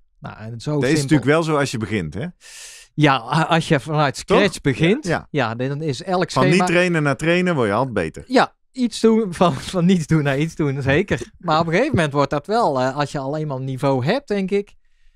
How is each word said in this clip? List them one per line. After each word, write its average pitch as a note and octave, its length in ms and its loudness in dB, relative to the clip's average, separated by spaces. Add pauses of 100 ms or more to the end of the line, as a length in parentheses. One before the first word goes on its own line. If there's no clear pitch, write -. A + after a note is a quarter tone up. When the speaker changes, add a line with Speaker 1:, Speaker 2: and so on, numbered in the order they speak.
(180)
Speaker 1:
Nou, - 180 -14
en A2+ 220 -14
zo D3+ 140 -6
Speaker 2:
Dat C#3+ 100 0
is B2 40 2
Speaker 1:
simpel. D3+ 160 2
Speaker 2:
natuurlijk C3+ 260 2
wel D#3+ 140 4
zo D#3 140 0
als C#3 140 0
je A#2 60 -6
begint, F#2+ 360 -4
hè? A2 120 -8 (680)
Speaker 1:
Ja, D3 200 4
a-, D3 340 -2
als E3 200 0
je D3+ 120 2
vanuit D3 480 -2
Speaker 2:
Toch? F#3+ 100 4
Speaker 1:
scratch F#3+ 240 2
begint, E3 440 0
Speaker 2:
Ja, D3+ 260 -4
ja. A#2 260 -2
Speaker 1:
ja, B2+ 100 -4
dan C#3+ 140 -6
is D#3 220 -4
elk F3+ 280 -2
Speaker 2:
Van C3 120 2
Speaker 1:
schema D3 140 4
Speaker 2:
niet F3+ 100 2
trainen F3 360 2
naar C#3 140 0
trainen F3 380 0
word A#2+ 120 2
je G2+ 60 0
altijd B2 200 0
beter. D#2+ 340 -4
Speaker 1:
Ja, B3 280 2 (160)
iets B3 280 -4
doen, A3 340 2
van, E3+ 200 2
van E3+ 320 -2
niets F3+ 220 4
doen D#3 160 2
naar C#3 140 0
iets D#3+ 180 -4
doen, C#3+ 260 -2
zeker. D3 400 0 (160)
Maar D#3+ 220 0
op E3+ 80 0
een D#3+ 60 -4
gegeven B3 220 2
moment D#3 180 2
wordt C#3 160 2
dat D3 180 -4
wel, G3 320 0
eh, C3 160 0
als C#3+ 160 -4
je D3+ 80 -6
al C3+ 180 -6
eenmaal D3 240 -6
niveau C3 440 0
hebt, A#3 220 0
denk G3 240 -2
ik. G3+ 220 -2 (420)